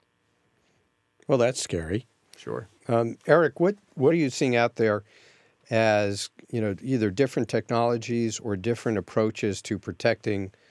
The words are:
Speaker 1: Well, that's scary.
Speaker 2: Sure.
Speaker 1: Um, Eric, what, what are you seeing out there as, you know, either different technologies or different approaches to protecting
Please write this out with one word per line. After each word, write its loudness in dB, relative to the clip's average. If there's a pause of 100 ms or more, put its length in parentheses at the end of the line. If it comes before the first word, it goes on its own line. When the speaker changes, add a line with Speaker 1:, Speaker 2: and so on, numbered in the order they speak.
(1300)
Speaker 1:
Well, 2
that's 2
scary. -4 (300)
Speaker 2:
Sure. -10 (180)
Speaker 1:
Um, 0 (100)
Eric, 4
what, 2 (180)
what 2
are 4
you 0
seeing 0
out 2
there 0 (680)
as, 2 (200)
you -4
know, -2
either 0
different 0
technologies -2
or -4
different -2
approaches -2
to -4
protecting -4 (180)